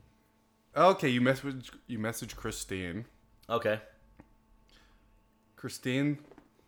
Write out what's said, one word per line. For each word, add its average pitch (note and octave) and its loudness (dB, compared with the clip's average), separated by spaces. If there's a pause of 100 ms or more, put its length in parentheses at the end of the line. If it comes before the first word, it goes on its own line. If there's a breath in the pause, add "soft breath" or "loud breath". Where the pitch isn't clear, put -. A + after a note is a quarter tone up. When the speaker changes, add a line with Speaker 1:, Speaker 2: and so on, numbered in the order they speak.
(760)
Speaker 1:
Okay, E3+ 6
you B2 4
message, C3 0 (160)
you A#2+ -6
message A2+ -6
Christine. F#2+ -6 (440)
Speaker 2:
Okay. A2 0 (1800)
Speaker 1:
Christine, C#3 -2 (480)